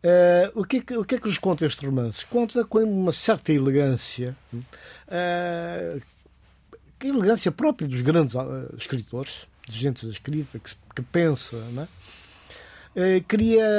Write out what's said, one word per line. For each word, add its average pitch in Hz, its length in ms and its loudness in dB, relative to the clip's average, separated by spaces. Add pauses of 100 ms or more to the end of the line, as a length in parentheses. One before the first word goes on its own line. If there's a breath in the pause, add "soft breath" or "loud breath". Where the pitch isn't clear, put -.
Eh, 175 520 6
o 208 100 -2
que 262 120 0
é 233 40 0
que, 247 160 -6
o 202 80 -2
que 254 100 0
é 247 40 -2
que 220 80 -4
nos 196 100 -2
conta 170 280 0
este 143 200 -4
romance? 123 400 -2
Conta 233 400 0
com 220 140 0
uma 196 340 2
certa 170 400 0
elegância, 135 840 0 (720 loud breath)
eh, 175 920 -4 (1000)
que 262 100 -6
elegância 214 440 2
própria - 360 -2
dos 127 140 -2
grandes, 143 340 2
eh, 123 40 -2 (380)
escritores, 123 720 -10 (200)
de 110 120 -12
gente 123 260 -4
da 113 60 -10
escrita, 143 480 -8
que, - 120 -18 (240)
que 131 80 -6
pensa, 156 520 0 (160)
não 131 120 -8
é? 170 40 -12 (1080 loud breath)
Eh, 185 320 4
cria 220 360 4 (160)